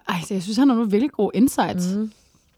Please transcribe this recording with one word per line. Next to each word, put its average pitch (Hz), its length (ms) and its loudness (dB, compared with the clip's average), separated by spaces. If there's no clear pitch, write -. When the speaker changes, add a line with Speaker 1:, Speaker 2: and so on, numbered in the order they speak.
Speaker 1:
ej, 185 80 -2
så 208 80 -6
jeg 190 80 -2
synes, 202 160 -4
han 277 100 6
har 254 80 4
nogle 226 140 0
virkelig 220 220 2
gode 196 220 -2
insights. 190 600 0
Speaker 2:
Mhm. 214 180 -6